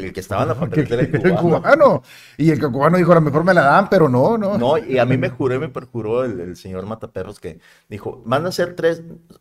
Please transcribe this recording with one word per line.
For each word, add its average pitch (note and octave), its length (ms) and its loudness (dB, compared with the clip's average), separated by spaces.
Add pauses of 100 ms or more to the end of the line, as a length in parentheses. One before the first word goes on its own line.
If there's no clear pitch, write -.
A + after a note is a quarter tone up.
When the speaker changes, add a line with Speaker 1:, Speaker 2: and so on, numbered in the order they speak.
Speaker 1:
el F#2 80 -10
que F#2 80 -8
estaba G2+ 220 -4
en D3 80 -2
la - 40 -4
Speaker 2:
<laughs> A#2+ 60 -8
Porque D#3 240 -2
Speaker 1:
papeleta B2+ 340 -2
era - 0 - (120)
el - 20 2
Speaker 2:
el - 80 0
Speaker 1:
Cubano. E3+ 220 2
Speaker 2:
Cubano. A#3 400 4 (360)
Y D#3+ 120 4
el C#3 100 0
que D3+ 60 0
el C3+ 40 -2
Cubano C#3+ 260 2
dijo, F3 140 4
"A F3 60 8
lo D#3+ 60 6
mejor D3 200 0
me F3+ 120 2
la E3 80 4
dan", E3 280 4
pero E3+ 180 4
no, C#3+ 300 2
no. G#2 180 -2
Speaker 1:
No, C3 220 0
y C3+ 220 -2
a A#2+ 40 2
mí B2+ 120 0
me B2+ 140 -2
juró B2+ 260 -2
y - 20 -4
me D#3 100 -6
perjuró A#2 540 -6
el, A2 160 -6
el F2 160 -10
señor F#2+ 320 -12
Mataperros G2+ 540 -12
que E2 180 -14 (300)
dijo, - 360 -12
"Van C#3 220 -2
a F#3 60 -4
ser F3 240 -4
tres, E3 260 -2 (380)